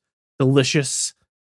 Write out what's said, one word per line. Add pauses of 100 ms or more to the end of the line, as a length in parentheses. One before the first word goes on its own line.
(380)
delicious, (360)